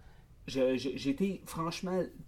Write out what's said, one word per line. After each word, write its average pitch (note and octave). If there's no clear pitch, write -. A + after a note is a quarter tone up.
Je, C3
je, B2+
j'ai -
été, F#3+
franchement, F3
tu -